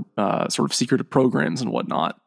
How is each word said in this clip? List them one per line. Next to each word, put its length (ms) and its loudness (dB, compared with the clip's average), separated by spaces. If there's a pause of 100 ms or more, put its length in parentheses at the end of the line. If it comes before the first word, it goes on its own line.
(180)
uh, 320 0
sort 200 0
of 40 -4
secretive 340 0
programs 540 2
and 100 -4
whatnot. 540 -2